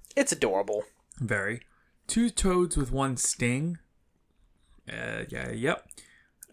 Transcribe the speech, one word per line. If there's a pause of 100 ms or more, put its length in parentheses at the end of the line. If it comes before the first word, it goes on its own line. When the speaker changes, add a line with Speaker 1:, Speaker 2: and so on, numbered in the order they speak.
(160)
Speaker 1:
It's
adorable. (340)
Speaker 2:
Very. (460)
Two
Toads
with
one
Sting. (1120)
Uh,
yeah,
yep. (640)